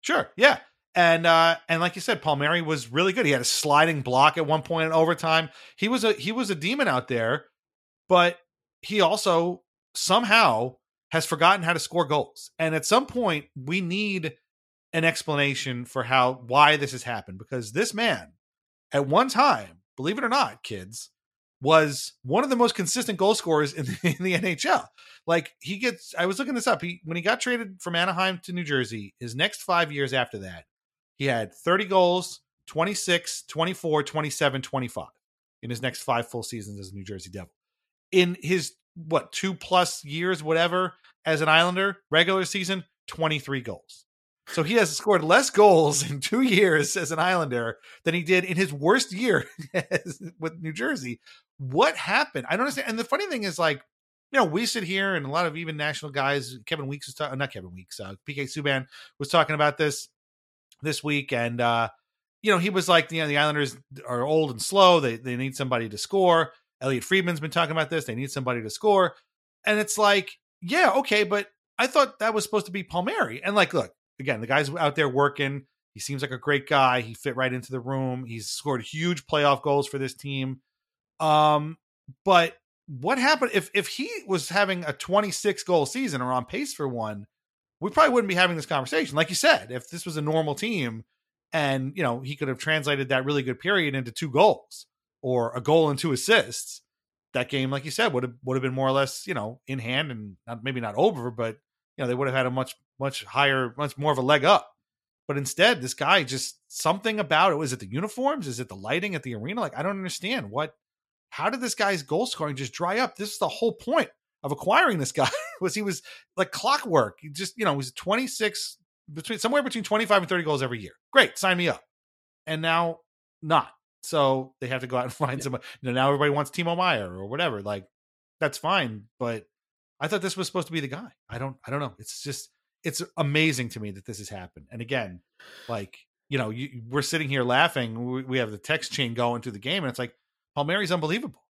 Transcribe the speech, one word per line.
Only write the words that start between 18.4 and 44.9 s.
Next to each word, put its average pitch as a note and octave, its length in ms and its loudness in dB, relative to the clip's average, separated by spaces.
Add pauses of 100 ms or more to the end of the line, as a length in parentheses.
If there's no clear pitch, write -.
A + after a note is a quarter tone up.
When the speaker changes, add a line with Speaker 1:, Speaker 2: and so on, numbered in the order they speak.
Speaker 1:
at C#3+ 140 2
one G3 220 4
time, D3+ 520 2 (160)
believe E3 200 -4
it B3+ 60 -6
or A#3 60 -2
not, A#3+ 340 0
kids, G2+ 460 -12 (520)
was D3+ 520 4 (100)
one E3 200 0
of C#4+ 60 -2
the C4 60 2
most A#3 200 4
consistent A3 420 -4
goal G3 160 4
scorers D3+ 400 0
in D3 120 -6
the, D#3+ 300 -2
<laughs> - 40 -
in F3 40 -6
the F#3 120 0
N F3+ 100 0
H E3+ 200 -4
L. - 240 0 (360)
Like, E3 340 0
he F#3+ 180 -8
gets, A#3+ 400 -4
I F3 80 2
was F#3+ 140 -2
looking C#4 160 -2
this A#3+ 120 -2
up. G#3+ 140 2
He, F3 220 -8
when D#3+ 140 -6
he F3 60 -6
got A3+ 180 0
traded A3+ 400 -4
from F3 140 -6
Anaheim F3+ 480 0
to F#3 100 -12
New F3 100 -4
Jersey, A2+ 560 -4
his A#2 160 -10
next F3 280 -2
five E3+ 280 2
years C#3 220 -4
after B2 260 0
that, F2+ 260 -14 (520)
he C#3 80 -4
had A#2 300 -2
thirty F#3+ 300 0
goals, F3+ 560 2 (260)
twenty-six, F3 800 -2
twenty-four, D#3 560 0
twenty-seven, D3 580 -2
twenty-five B2 460 -6 (560)
in A#2+ 80 -6
his A2+ 100 -6
next B2+ 220 -6
five A#2+ 260 -4
full A#2 140 -8
seasons G#2 360 -12
as F#2+ 120 -14
a - 20 -18
New G2 100 -12
Jersey F#2 280 -14
Devil. F#2 180 -14 (600)
In F3+ 280 4
his, E3 340 -2 (220)
what, D#3+ 360 -2
two F#3+ 240 -4
plus F3+ 500 0
years, D#3+ 380 -4
whatever, E3+ 500 0 (320)
as D#3 160 2
an D#3 80 2
Islander, F3+ 480 0 (140)
regular F3 340 2
season, F#3 380 -4 (240)
twenty-three D3 540 -4
goals. - 440 -14 (440)
So - 120 -2
he E3 140 0
has E3+ 200 4